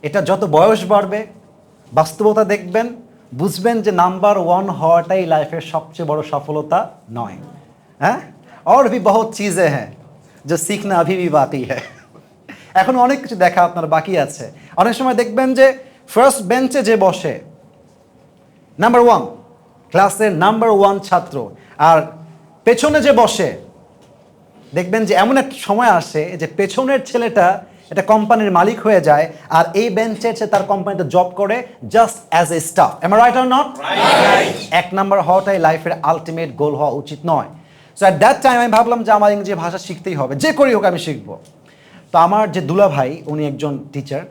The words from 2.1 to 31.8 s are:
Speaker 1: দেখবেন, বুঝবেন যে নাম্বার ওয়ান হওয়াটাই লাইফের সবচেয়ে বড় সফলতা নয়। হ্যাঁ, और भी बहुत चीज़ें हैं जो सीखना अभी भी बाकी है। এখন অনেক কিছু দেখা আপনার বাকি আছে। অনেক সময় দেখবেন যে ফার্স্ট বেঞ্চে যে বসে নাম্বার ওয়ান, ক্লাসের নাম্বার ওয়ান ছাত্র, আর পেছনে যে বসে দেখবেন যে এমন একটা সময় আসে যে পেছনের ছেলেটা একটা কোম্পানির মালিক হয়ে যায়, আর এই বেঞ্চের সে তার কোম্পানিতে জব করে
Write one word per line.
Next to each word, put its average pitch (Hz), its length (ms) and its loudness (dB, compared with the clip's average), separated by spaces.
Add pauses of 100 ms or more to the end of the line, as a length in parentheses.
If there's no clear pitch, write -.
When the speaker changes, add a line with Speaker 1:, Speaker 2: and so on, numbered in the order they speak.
Speaker 1:
দেখবেন, 202 520 -4 (400)
বুঝবেন 202 460 -2
যে 202 100 -2
নাম্বার 202 460 2
ওয়ান 180 320 0
হওয়াটাই 170 560 0
লাইফের 156 360 -2
সবচেয়ে 160 460 -8
বড় 151 160 -4
সফলতা 151 640 -4 (220)
নয়। 113 220 -10 (680)
হ্যাঁ, 214 200 -2 (460)
और 240 240 4
भी 233 100 -4
बहुत 214 360 0
चीज़ें 185 340 0
हैं 117 280 -8 (500)
जो 165 100 -2
सीखना 196 460 -4
अभी 175 120 -2
भी 180 140 -4
बाकी 143 340 0
है। 123 180 -8 (920)
এখন 190 220 2
অনেক 254 260 2
কিছু - 140 -12
দেখা 180 280 2
আপনার 165 240 2
বাকি 160 300 -2
আছে। 139 340 -4 (260)
অনেক 214 180 2
সময় 254 180 -2
দেখবেন 240 400 -2
যে 262 240 4 (300)
ফার্স্ট 269 340 2
বেঞ্চে 254 420 -2
যে 220 120 2
বসে 185 440 -2 (1400)
নাম্বার 240 220 4
ওয়ান, 226 200 4 (680)
ক্লাসের 202 420 0
নাম্বার 220 380 2
ওয়ান 196 300 4
ছাত্র, 156 500 -4 (280)
আর 160 240 4 (640)
পেছনে 285 380 2
যে 277 100 2
বসে 214 460 2 (1160)
দেখবেন 185 320 -2
যে 202 80 0
এমন 220 240 2
একটা 269 220 -2
সময় 226 280 0
আসে 170 500 0
যে 160 100 -6
পেছনের 262 580 -2
ছেলেটা 214 580 0 (260)
একটা 185 120 -4
কোম্পানির 214 500 2
মালিক 190 280 2
হয়ে 208 220 4
যায়, 151 320 2 (160)
আর 165 240 2
এই 220 160 0
বেঞ্চের 220 460 -4
সে 214 120 -6
তার 202 160 0
কোম্পানিতে 196 460 -4
জব 180 260 2
করে 220 320 -4 (220)